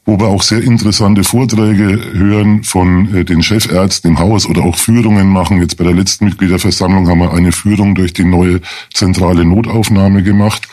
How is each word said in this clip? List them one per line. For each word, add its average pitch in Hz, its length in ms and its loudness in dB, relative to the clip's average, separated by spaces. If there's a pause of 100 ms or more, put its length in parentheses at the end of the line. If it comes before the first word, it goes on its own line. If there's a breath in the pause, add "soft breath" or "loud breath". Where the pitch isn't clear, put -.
wo 104 160 0
wir 110 100 0
auch 101 120 0
sehr 113 220 -2
interessante 104 600 2
Vorträge 107 800 0 (120)
hören 104 500 0
von, 90 500 0
äh, 90 100 0
den 85 200 0
Chefärzten 95 640 -2
im 80 100 2
Haus 98 280 0
oder - 160 -2
auch 90 140 -2
Führungen 107 520 2
machen. 92 320 0
Jetzt 87 160 -2
bei 87 60 -4
der 87 100 2
letzten 95 320 0
Mitgliederversammlung 92 800 0
haben 85 120 2
wir 85 140 0
eine 87 180 2
Führung 101 420 0
durch 90 200 -2
die 90 120 -2
neue 90 360 2 (340 loud breath)
zentrale 90 500 0
Notaufnahme 98 800 2
gemacht. 104 500 0